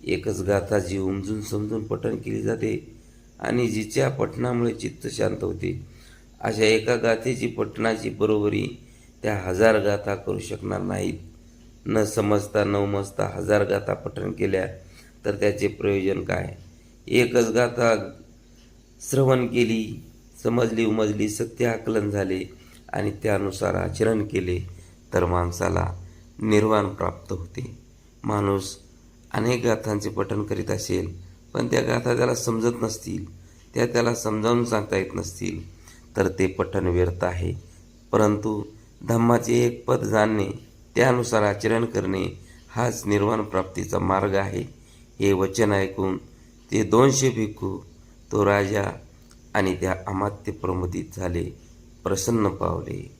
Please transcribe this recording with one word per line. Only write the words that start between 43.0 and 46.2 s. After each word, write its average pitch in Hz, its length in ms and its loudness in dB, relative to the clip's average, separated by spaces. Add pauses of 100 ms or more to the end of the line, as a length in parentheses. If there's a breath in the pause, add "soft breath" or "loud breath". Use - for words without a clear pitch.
निर्वाण 104 360 2
प्राप्तीचा 92 560 -2
मार्ग 95 360 2
आहे. 98 280 0 (580 loud breath)
हे 98 120 4
वचन 95 400 2
ऐकून 95 460 0 (540 loud breath)